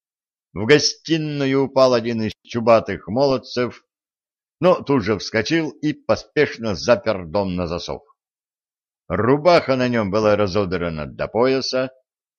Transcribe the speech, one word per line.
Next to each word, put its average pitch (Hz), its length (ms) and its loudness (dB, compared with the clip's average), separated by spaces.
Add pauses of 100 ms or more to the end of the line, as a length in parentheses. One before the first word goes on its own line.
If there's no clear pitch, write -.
(520)
В 98 120 -6
гостиную 143 1000 0
упал 131 280 2
один 117 300 -2
из 107 100 -4 (100)
чубатых 110 640 0
молодцев, 123 760 -2 (760)
но 175 220 4
тут 139 220 0
же 104 140 0
вскочил 147 520 -2
и 151 220 -4
поспешно - 840 -2
запер 95 520 0
дом 92 280 -2
на 90 120 -2
засов. 80 360 -8 (1080)
Рубаха 135 680 2
на 127 120 0
нём 110 220 0
была 107 260 4
разодрана 87 680 -2
до 69 220 -8
пояса, 131 640 -2 (480)